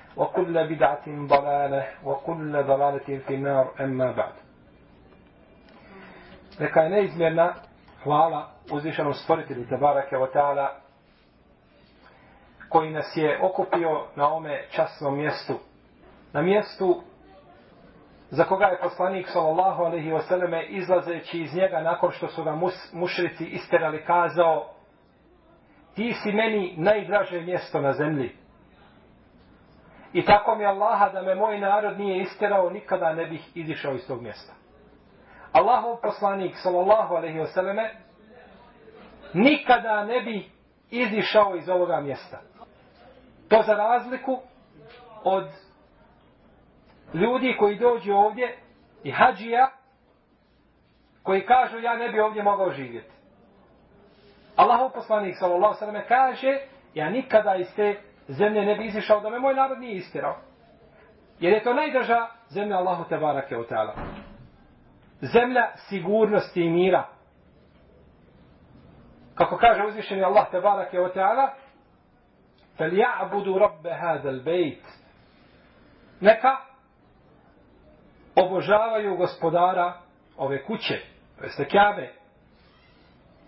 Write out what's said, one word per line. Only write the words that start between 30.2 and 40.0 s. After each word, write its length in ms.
tako 300
mi 100
Allaha, 440
da 120
me 140
moj 240
narod 400
nije 220
isterao, 480
nikada 440
ne 120
bih 320
izišao 360
iz 140
tog 140
mjesta.” 320
Allahov 500
poslanik, 540
sallallahu 600
alejhi 240
ve 80
selleme, 440
nikada 720